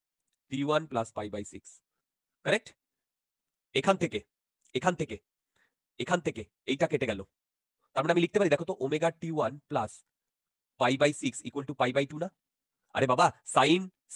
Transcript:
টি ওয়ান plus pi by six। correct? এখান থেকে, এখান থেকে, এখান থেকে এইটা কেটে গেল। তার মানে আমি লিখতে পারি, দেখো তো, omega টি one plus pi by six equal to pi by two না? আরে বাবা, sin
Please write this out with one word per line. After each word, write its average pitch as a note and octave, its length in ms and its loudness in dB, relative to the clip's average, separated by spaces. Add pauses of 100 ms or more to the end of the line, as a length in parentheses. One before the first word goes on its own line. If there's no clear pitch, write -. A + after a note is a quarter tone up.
(500)
টি C3 180 -6
ওয়ান D3+ 140 2 (100)
plus A2+ 240 -2
pi G#2 180 -8
by G#2 180 -8
six। G#2+ 120 -18 (800)
correct? F#3 220 0 (1120)
এখান G3 240 4
থেকে, A2 160 -4 (580)
এখান F3 220 0
থেকে, C#3 160 -6 (880)
এখান F3 220 0
থেকে A2+ 180 -4 (280)
এইটা C3+ 200 2
কেটে C3 200 0
গেল। G2 100 -6 (720)
তার C3 100 0
মানে E3 100 2
আমি E3+ 120 6
লিখতে F3 140 -4
পারি, G3 140 4
দেখো D#3+ 160 0
তো, F#3 40 -6 (120)
omega D#3 240 0 (120)
টি E3 160 -6
one C#3 160 -2 (160)
plus C3 220 -4 (880)
pi B2+ 220 2
by D3 100 4 (100)
six B2+ 120 -2 (140)
equal C#3 220 -8
to D3+ 120 -8
pi B2+ 160 2
by C#3+ 140 0
two D3+ 120 -12
না? F#3+ 60 -8 (680)
আরে C3+ 160 2
বাবা, E3+ 160 6 (260)
sin D3+ 280 4 (340)